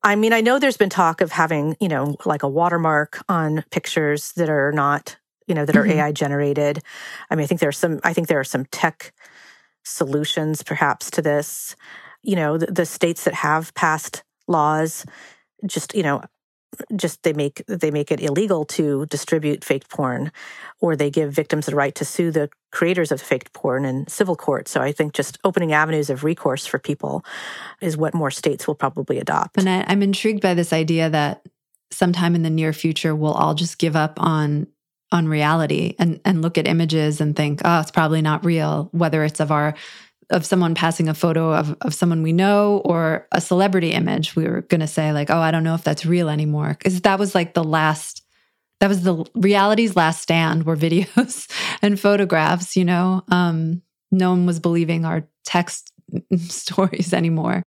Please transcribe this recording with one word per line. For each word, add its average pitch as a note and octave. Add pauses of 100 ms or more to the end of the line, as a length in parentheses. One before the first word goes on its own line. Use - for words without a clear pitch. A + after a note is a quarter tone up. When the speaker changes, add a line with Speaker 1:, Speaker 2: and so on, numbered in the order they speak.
Speaker 1:
I G3+
mean, A3
I A3+
know B3
there's C4+
been G3
talk E3
of E3
having, D#3+
you G3+
know, C#3+ (100)
like, D3
a C#3+
watermark D#3+
on D#3+
pictures D3
that E3+
are C#3+
not, C#3+ (300)
you E3+
know, D3
that D3+
are A3
Speaker 2:
Mm-hmm. E3+
Speaker 1:
A D3
I D3+
generated. D3 (480)
I -
mean, D#3
I C#3+
think F3
there D3+
are -
some, D#3+
I E3+
think E3
there D3+
are C3+
some C3
tech - (720)
solutions D3+
perhaps -
to E3
this. D3 (460)
You G3
know, D#3+
the, E3
the F3
states -
that -
have D#3
passed - (240)
laws, D#3 (580)
just, -
you G3
know, C#3+ (720)
just F#3
they D#3+
make, D3
they E3+
make D3
it C#3+
illegal D#3+
to D3
distribute D3+
fake -
porn, C3+ (500)
or E3
they C#3+
give D3
victims D3+
the D3
right C#3
to -
sue E3+
the D3+ (220)
creators E3
of C3+
fake -
porn C3+
in C3+
civil F#3
court. -
So C3+
I C#3
think D3+
just -
opening F3
avenues D3+
of C#3
recourse D#3
for -
people - (560)
is E3
what D#3
more D3+
states -
will D3+
probably C3
adopt. -
Speaker 2:
And F#3
I, F#3
I'm G3+
intrigued G3+
by F#3
this E3+
idea D#3+
that D3 (460)
sometime F3
in E3
the D#3+
near D#3+
future, D#3
we'll D3+
all D#3
just E3
give D#3+
up D#3
on, D3+ (440)
on E3
reality D3+
and, E3+
and F3+
look E3+
at D#3+
images D#3
and D3+
think, D3
"Oh, E3+
it's D#3
probably D#3+
not D3+
real," D#3
whether D#3+
it's D3+
of D3+
our, D3 (560)
of E3+
someone F3
passing E3
a D#3
photo E3
of, D3+
of C3
someone E3
we D#3+
know G3+
or E3
a -
celebrity F3+
image. E3
We D#3+
were -
gonna D#3+
say, D3+
like, D3
"Oh, E3
I D#3+
don't E3
know E3
if E3
that's D3+
real E3+
anymore." D3+
'Cause F#3
that G3
was, G3+
like, E3+
the E3+
last, D#3 (560)
that G3
was G3
the F3 (120)
reality's G3+
last E3
stand E3
were D#3+
<laughs> D#3+
videos F#3 (360)
and G#3
photographs, F3+
you F#3
know? F3+
Um, E3+ (280)
no F#3
one F3+
was E3+
believing E3
our D#3+ (180)
text - (260)
<laughs> F3
stories F3+
anymore. F3